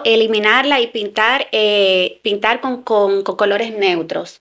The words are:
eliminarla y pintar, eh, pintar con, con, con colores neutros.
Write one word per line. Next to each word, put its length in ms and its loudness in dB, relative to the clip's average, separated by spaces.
eliminarla 720 2
y 80 -2
pintar, 640 -2
eh, 720 2
pintar 380 -2
con, 220 -6
con, 400 2
con 120 -6
colores 380 0
neutros. 680 -4